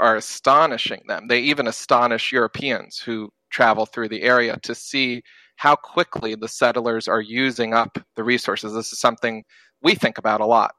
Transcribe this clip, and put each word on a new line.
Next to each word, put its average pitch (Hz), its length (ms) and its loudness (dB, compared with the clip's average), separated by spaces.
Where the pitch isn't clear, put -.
are 113 160 6
astonishing 135 880 2
them. 104 220 -8
They 123 100 2
even 143 280 0
astonish 120 680 0
Europeans 123 640 -4
who 110 320 -8
travel 110 360 4
through 113 240 -6
the 101 140 -6
area 117 400 2
to 117 120 -8
see 127 480 -4
how 147 220 4
quickly - 580 -4
the 110 140 -8
settlers 117 580 0
are 110 140 2
using 117 520 -2
up 117 240 0
the 110 80 -6
resources. 107 480 -2
This 113 180 -8
is - 80 -10
something 113 460 -2
we 214 140 4
think - 220 -2
about 107 240 0
a 107 40 0
lot 113 320 2